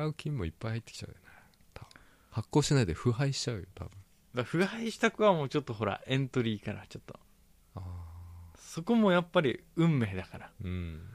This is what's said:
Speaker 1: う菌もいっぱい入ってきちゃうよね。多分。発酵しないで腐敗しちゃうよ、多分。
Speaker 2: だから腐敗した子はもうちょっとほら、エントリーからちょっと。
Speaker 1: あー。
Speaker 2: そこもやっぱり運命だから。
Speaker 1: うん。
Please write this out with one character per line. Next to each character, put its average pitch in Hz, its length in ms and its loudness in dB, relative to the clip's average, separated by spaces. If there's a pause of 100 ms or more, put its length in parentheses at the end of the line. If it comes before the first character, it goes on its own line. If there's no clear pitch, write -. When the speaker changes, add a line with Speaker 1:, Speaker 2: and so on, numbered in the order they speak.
Speaker 1:
う 156 80 -2
菌 151 240 -6
も 90 80 -2
い 80 40 -2
っ - 100 -4
ぱ 110 100 -6
い - 20 -2
入 113 80 -4
っ - 20 -6
て - 100 -20
き - 60 -16
ち - 80 -12
ゃ - 20 -12
う - 40 -16
よ - 60 -20
ね。 - 40 -20 (520)
多 - 120 -16
分。 - 60 -20 (400)
発 - 200 -6
酵 147 120 6
し 147 100 2
な 135 80 6
い 107 40 4
で 82 80 0
腐 - 180 2
敗 139 200 0
し - 100 -6
ち - 80 -4
ゃ 120 40 -4
う 101 60 -6
よ、 87 60 -12 (100)
多 85 100 -10
分。 - 60 -12
Speaker 2:
だ - 40 -20
か 98 40 -18 (360)
ら 120 80 0
腐 170 220 0
敗 226 260 -4
し - 60 -12
た 226 140 2
子 208 120 0
は 202 100 8
も 156 100 0
う 131 60 -4
ち 151 100 -2
ょ - 20 2
っ - 20 -18
と 120 100 -6
ほ 104 120 -2
ら、 101 220 -2
エ 131 100 2
ン 135 100 0
ト 127 140 0
リ 113 180 0
ー - 40 -16
か 104 100 -6
ら 98 140 -12
ち - 100 -14
ょ - 20 -16
っ - 60 -18
と。 - 140 -16 (560)
Speaker 1:
あ 95 40 -10
ー。 - 800 -14
Speaker 2:
そ - 240 -10
こ 233 120 4
も 214 160 8
や 175 100 8
っ 175 80 -8
ぱ 180 120 4
り 131 220 0 (120)
運 165 240 6
命 101 160 0
だ 92 100 -6
か - 120 -14
ら。 - 140 -16 (120)
Speaker 1:
う 92 40 -6
ん。 85 480 -6